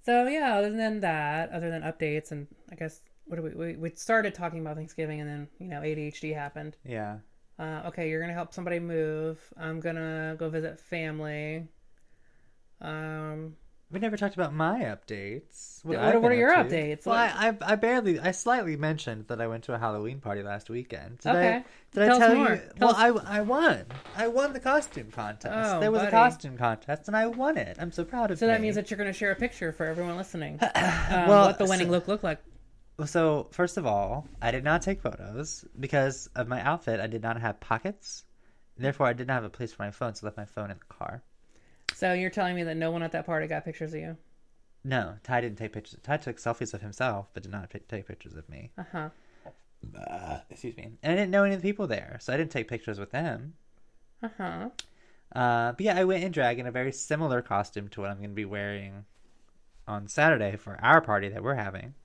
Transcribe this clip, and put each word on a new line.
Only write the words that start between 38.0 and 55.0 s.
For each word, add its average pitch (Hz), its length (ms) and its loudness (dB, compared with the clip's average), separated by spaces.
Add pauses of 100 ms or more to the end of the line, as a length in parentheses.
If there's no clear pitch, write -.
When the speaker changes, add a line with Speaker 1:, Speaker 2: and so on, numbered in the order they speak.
Speaker 2:
Therefore, 135 300 0
I 120 40 2
did 123 140 -6
not 131 80 -2
have 117 100 -2
a 101 60 -10
place - 220 -8
for - 100 -10
my 101 80 -6
phone, 113 240 -6
so - 100 -16
I 107 40 -4
left - 80 -10
my 104 80 -10
phone 101 260 -10
in 90 80 -12
the - 160 -20
car. - 300 -10 (680)
Speaker 1:
So 185 200 -2
you're 180 180 0
telling 180 240 -2
me 175 80 -4
that 165 140 -4
no 160 160 -2
one 170 100 -2
at 165 80 -4
that 160 160 -6
party 156 220 -2
got 151 160 -6
pictures 160 300 -8
of 151 60 -8
you? 165 160 -12 (680)
Speaker 2:
No, 113 400 -2
Ty 123 160 0
didn't 110 180 -6
take 107 140 -6
pictures. - 320 -12
Ty 147 140 -2
took 123 180 -8
selfies - 360 -4
of 101 100 -12
himself, 104 520 -4
but 95 80 -12
did 98 80 -14
not 98 180 -10
pic-, - 200 -16
take 101 180 -10
pictures - 300 -16
of 78 120 -18
me. 78 300 -16
Speaker 1:
Uh-huh. 165 300 -10 (1000)
Speaker 2:
Uh, - 300 -10 (100)
excuse - 280 -14
me. 107 160 -16 (100)
And 156 100 0
I 180 40 2
didn't 196 160 0
know 202 100 6
any 196 140 4
of 175 60 -8
the 190 60 0
people 202 200 -2
there, - 320 -4
so - 120 -6
I 135 40 0
didn't 156 160 -2
take 117 160 -4
pictures 110 320 -6
with 101 100 -10
them. 139 440 -6 (680)
Speaker 1:
Uh-huh. 196 460 -8 (640)